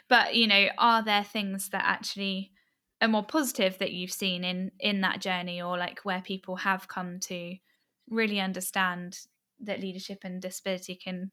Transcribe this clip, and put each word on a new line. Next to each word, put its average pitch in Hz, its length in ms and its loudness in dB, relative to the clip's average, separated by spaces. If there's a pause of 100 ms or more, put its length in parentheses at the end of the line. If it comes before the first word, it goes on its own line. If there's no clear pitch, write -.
but, - 260 6
you 226 120 6
know, 202 300 8
are 226 260 6
there 208 220 2
things 196 460 -4
that 190 140 -2
actually 190 680 -2 (480)
are 226 80 6
more 214 160 2
positive 220 540 0
that - 140 -2
you've 180 200 -6
seen 180 320 -2
in, 180 340 -4
in 202 220 0
that 190 200 0
journey, 180 420 -4
or, 175 160 -2
like, 175 260 -6
where 185 160 -2
people 190 360 -8
have 190 320 -2
come 180 320 -8
to 175 360 -8 (540)
really 220 300 0
understand 185 800 -2 (420)
that 214 200 -6
leadership 190 420 -8
and 185 180 -8
disability 185 540 -6
can 185 380 -8